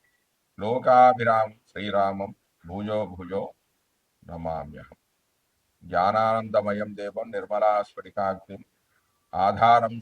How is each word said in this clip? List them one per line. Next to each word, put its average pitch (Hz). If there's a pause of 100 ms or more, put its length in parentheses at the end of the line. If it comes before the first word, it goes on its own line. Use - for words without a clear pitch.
(600)
లోకాభిరామం 117 (120)
శ్రీరామం 98 (320)
భూయో 104
భూయో 92 (720)
నమామ్యహం. 80 (840)
జ్ఞానానందమయం 104
దేవం 110
నిర్మలా 104
స్ఫటికాకృతిం 95 (680)
ఆధారం 113